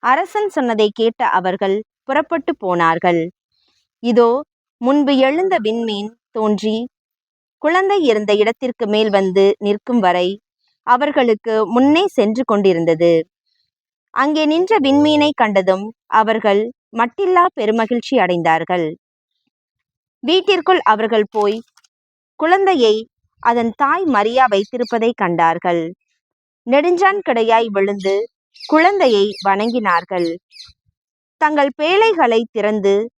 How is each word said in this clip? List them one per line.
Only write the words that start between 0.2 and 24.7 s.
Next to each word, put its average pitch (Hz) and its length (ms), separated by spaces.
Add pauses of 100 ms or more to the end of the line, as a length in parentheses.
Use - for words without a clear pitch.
சொன்னதை 226 440
கேட்ட 226 360
அவர்கள் 190 480 (260)
புறப்பட்டு 311 540
போனார்கள். 170 640 (800)
இதோ, 233 260 (520)
முன்பு 277 360
எழுந்த 330 460
விண்மீன் 220 480 (200)
தோன்றி 214 460 (840)
குழந்தை 381 420
இருந்த 214 320
இடத்திற்கு 233 520
மேல் 214 220
வந்து 196 500
நிற்கும் 208 400
வரை 180 280 (600)
அவர்களுக்கு 247 680 (140)
முன்னே 269 400
சென்று 220 380
கொண்டிருந்தது. 170 680 (1000)
அங்கே 302 320
நின்ற 359 340
விண்மீனை 294 540
கண்டதும் 196 520 (200)
அவர்கள் 214 560 (300)
மட்டில்லா 349 640
பெருமகிழ்ச்சி 226 640
அடைந்தார்கள். 170 680 (1400)
வீட்டிற்குள் 359 560
அவர்கள் 214 500
போய் 208 280 (840)
குழந்தையை 330 540 (500)
அதன் 233 320
தாய் 311 300
மரியா 240 420
வைத்திருப்பதை 226 680